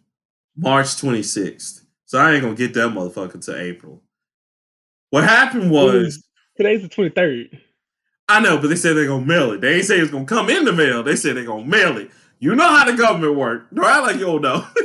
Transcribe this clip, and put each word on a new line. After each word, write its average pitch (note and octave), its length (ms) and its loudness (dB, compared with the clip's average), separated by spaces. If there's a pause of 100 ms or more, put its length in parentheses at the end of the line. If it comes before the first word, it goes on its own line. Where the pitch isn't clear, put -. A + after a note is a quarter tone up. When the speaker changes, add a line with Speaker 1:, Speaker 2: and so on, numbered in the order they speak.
(580)
Speaker 1:
March C3+ 420 0
twenty-sixth. G#2+ 840 -6 (200)
So C3 140 -2
I D#3 140 4
ain't C#3+ 100 0
gonna A2 120 -6
get B2 180 -4
that A#2 160 0
motherfucker F2+ 540 -10
till F2 120 -10
April. E2+ 460 -14 (1080)
What D3 120 4
happened A#3 480 2
was G2 460 2
Speaker 2:
Ooh, - 40 -20 (360)
today's G#3 240 0
the F3+ 80 -14
twenty-third. D#3+ 720 -4 (680)
Speaker 1:
I G#3+ 120 4
know, F#3+ 180 2
but C#3+ 120 -2
they E3 60 -2
said E3 200 0
they're D3+ 120 2
gonna C3 180 -4
mail D3 260 2
it. G2 100 -8
They C#3 140 2
ain't F#3 100 0
say G3 140 2
it's D#3 120 0
gonna C3+ 140 -6
come G#3 240 -2
in D#4 160 0
the G3+ 80 2
mail. C3 300 0
They D3 120 0
said C3+ 220 -4
they're B2 80 -8
gonna A2 200 -10
mail F3 320 0
it. G2 120 -12 (300)
You F3 160 0
know D#4+ 120 4
how D4 220 4
the A#3+ 80 -2
government E3+ 380 2
work. A#2+ 380 -4
Don't G#3+ 120 -2
act C4+ 180 2
like B3 120 -2
you F#3+ 100 -6
don't D#3+ 160 -2
know. D3 300 -2
<laughs> - 140 -8